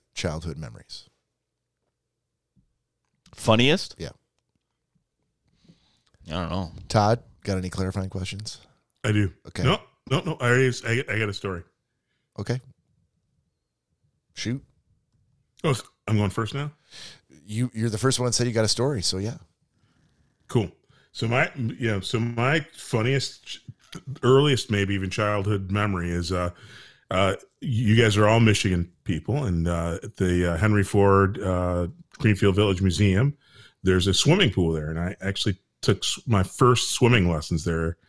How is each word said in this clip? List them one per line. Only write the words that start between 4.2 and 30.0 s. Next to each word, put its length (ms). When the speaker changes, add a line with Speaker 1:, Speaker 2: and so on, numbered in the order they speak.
Speaker 2:
I 60
don't 160
know. 220
Speaker 1:
Todd, 320
got 140
any 120
clarifying 400
questions? 500
Speaker 3:
I 80
do. 200
Speaker 1:
Okay. 160
Speaker 3:
No, 160
no, 120
no. 180
I 100
already, 220
I, 180
I 60
got 100
a 40
story. 300
Speaker 1:
Okay. 220
Shoot. 300
Speaker 3:
Oh, 80
s-, 120
I'm 100
going 120
first 240
now? 180
Speaker 1:
You, 280
you're 160
the 80
first 220
one 80
that 60
said 140
you 60
got 120
a 40
story, 320
so 160
yeah. 200
Speaker 3:
Cool. 240
So 160
my, 240
yeah, 220
so 180
my 460
funniest, 840
earliest, 480
maybe 220
even 160
childhood 600
memory 400
is, 200
uh, 200
uh, 260
you 420
guys 140
are 120
all 120
Michigan 500
people, 420
and, 220
uh, 340